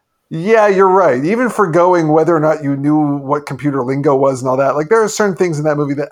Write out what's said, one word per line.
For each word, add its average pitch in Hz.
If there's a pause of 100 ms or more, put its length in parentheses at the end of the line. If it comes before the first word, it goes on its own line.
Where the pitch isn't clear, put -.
(300)
"Yeah, 208
you're 190
right. 160
Even 226
forgoing 175
whether 160
or 156
not 151
you 139
knew 147
what 143
computer 139
lingo 139
was 135
and 131
all 131
that, 135
like, 156
there 226
are 214
certain 202
things 175
in 151
that 151
movie 143
that 143